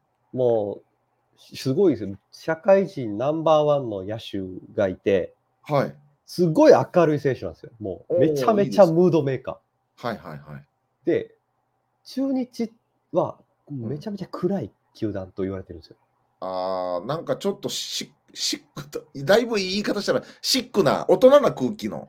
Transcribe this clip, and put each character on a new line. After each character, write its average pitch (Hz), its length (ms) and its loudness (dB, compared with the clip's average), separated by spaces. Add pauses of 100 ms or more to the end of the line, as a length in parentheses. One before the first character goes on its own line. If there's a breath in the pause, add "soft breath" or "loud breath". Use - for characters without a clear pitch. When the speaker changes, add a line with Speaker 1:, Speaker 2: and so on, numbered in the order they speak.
(320)
Speaker 1:
も 117 480 0
う、 - 760 -20
す 131 160 -4
ご 139 180 4
い 131 40 0
で 110 40 -8
す 107 60 -8
よ。 98 120 -10 (140)
社 - 260 -6
会 196 300 4
人 107 320 -8
ナ 131 120 -2
ン 160 140 -4
バ 156 180 6
ー - 20 2
ワ 147 160 2
ン 120 100 -8
の 95 140 -6
野 107 140 -8
手 101 220 -10 (340)
が 101 140 0
い 90 80 -4
て、 95 380 0 (280)
Speaker 2:
は 139 240 0
い。 73 100 -12 (280)
Speaker 1:
す 175 220 -2
ご 277 240 6
い - 20 12
明 135 340 4
る 151 100 0
い 135 40 -6
選 135 140 -2
手 107 80 -12
な 90 80 -8
ん - 40 -16
で - 60 -20
す - 40 -20
よ。 - 140 -20
も 98 300 -10
う、 156 60 -4
Speaker 2:
お 175 40 0
ー、 - 20 2
Speaker 1:
め 156 140 2
ち 139 100 -2
ゃ 226 100 4
め 202 160 0
ち 202 100 2
ゃ 190 60 10
ム 170 220 4
ー - 20 4
ド 156 120 2
メ 135 120 -2
ー 120 80 -8
カ - 100 -10
ー。 - 20 -10
Speaker 2:
い - 40 -20
い - 560 -10
で - 60 -14
す。 - 40 -20
は 87 80 -14
い - 20 -14
は - 20 -
い - 20 -16
は 73 200 -16
い。 - 60 -20 (400)
Speaker 1:
で、 156 300 -2 (680)
中 269 280 -4
日 247 400 -6 (400)
は、 156 260 -2 (320)
Speaker 2:
う 147 40 -10
ん。 117 140 -8
Speaker 1:
め 143 100 -6
ち 180 100 -12
ゃ - 20 -10
め 202 60 -10
ち 180 60 -10
ゃ - 60 -12
暗 180 340 -4
い - 100 -12 (220)
球 107 180 -6
団 95 180 -10
と - 120 -8
言 95 100 -4
わ 95 60 -8
れ 92 60 -14
て 87 100 -18
る 80 60 -18
ん - 20 -20
で - 40 -20
す - 40 -20
よ。 - 60 -20 (440)
Speaker 2:
あ 92 640 -4
ー、 101 40 -12
な 147 120 -4
ん 165 60 -12
か 135 120 -4
ち - 100 -8
ょ 196 40 0
っ 196 100 -10
と 127 80 -8
シ - 360 -8
ッ - 40 -18
ク、 - 60 -20 (200)
シ - 220 -6
ッ - 60 -20 (120)
ク 147 140 -16
と、 - 160 -12 (100)
だ 143 240 4
い 247 60 2
ぶ 226 160 -2
い 185 60 -4
い 185 60 -6
言 208 80 -2
い - 20 -6
方 202 180 -4
し 196 60 -6
た 180 80 0
ら、 - 80 0 (180 loud breath)
シ - 200 0
ッ - 100 -14
ク 202 120 2
な、 110 260 4
大 185 100 6
人 269 240 10
な 180 100 2
空 127 200 -2
気 104 180 -8
の。 76 180 -12